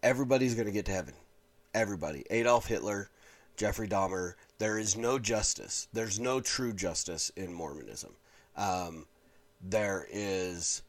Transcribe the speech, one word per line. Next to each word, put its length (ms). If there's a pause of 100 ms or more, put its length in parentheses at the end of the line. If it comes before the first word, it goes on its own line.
Everybody's 500
gonna 180
get 140
to 60
heaven. 240 (580)
Everybody. 560
Adolf 380
Hitler, 420 (480)
Jeffrey 300
Dahmer. 480 (240)
There 180
is 180
no 220
justice. 760
There's 260
no 220
true 320
justice 640
in 180
Mormonism. 600 (420)
Um, 520 (540)
there 500
is 760